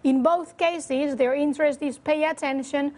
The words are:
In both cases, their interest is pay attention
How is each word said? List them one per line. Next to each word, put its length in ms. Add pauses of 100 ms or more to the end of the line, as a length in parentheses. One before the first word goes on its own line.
In 200
both 340
cases, 580
their 180
interest 480
is 180
pay 280
attention 720